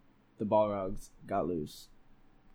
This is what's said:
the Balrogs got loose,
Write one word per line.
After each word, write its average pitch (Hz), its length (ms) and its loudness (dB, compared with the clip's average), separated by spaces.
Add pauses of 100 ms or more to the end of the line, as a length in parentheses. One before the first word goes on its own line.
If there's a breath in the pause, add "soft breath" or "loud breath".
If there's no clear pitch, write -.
(380)
the 113 80 -2
Balrogs 101 640 2 (160)
got 95 220 0
loose, 78 400 -4 (680)